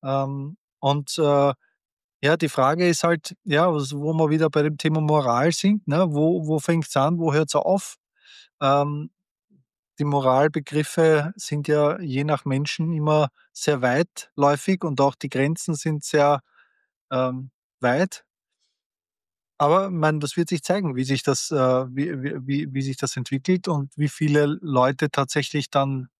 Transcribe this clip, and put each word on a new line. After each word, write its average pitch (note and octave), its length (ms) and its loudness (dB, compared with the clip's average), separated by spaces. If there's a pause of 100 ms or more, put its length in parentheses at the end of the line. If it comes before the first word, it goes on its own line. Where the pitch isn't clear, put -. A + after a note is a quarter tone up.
Ähm, C#3 520 -4 (240)
und, C#3+ 380 -2
äh, C#3+ 340 4 (680)
ja, D3+ 160 2
die D#3+ 120 -2
Frage D#3 380 2
ist E3 160 0
halt, E3+ 400 -2
ja, E3 300 2
was, C#3+ 200 -4
wo D3 200 -4
wir D#3+ 160 2
wieder D#3 200 2
bei D3+ 120 2
dem D3+ 160 0
Thema D#3 220 0
Moral D3 520 2
sind, G3+ 360 0
ne? E3+ 240 2
Wo, D#3 340 0
wo D#3 140 0
fängt's E3 360 -2
an, D3+ 220 2
wo D#3+ 160 0
hört's D3+ 220 0
auf? - 400 0 (680)
Ähm, D3 480 2 (880)
die D3+ 60 0
Moralbegriffe D3 1300 2
sind D3 320 -6
ja D3 320 2
je C#3+ 240 -4
nach D3+ 220 -2
Menschen D3 460 -4
immer D3+ 360 2 (240)
sehr - 300 -2
weitläufig D3 1000 0
und D3 160 -2
auch C#3 160 4
die C#3+ 140 -10
Grenzen D#3+ 460 -2
sind D3+ 280 -4
sehr, C#3+ 360 2 (720)
ähm, B2+ 380 -4 (300)
weit. C3+ 440 0 (1300)
Aber, E3+ 280 4
ich F#3+ 60 -6
mein, D#3 280 0
das C#3+ 160 -6
wird E3+ 120 -2
sich - 140 -4
zeigen, F3 340 -2
wie C3 80 -2
sich C3 180 -2
das, - 280 -2
äh, D#3 60 -2
wie, C3 680 0
wie, C#3 120 -6 (120)
wie, C#3 280 -4
wie C3+ 80 -4
sich C3+ 140 -6
das - 200 -6
entwickelt C#3+ 520 -2
und C#3+ 280 -4
wie D3 120 0
viele D3 520 0
Leute C3+ 500 0
tatsächlich C#3+ 600 -4
dann C3+ 380 -2 (120)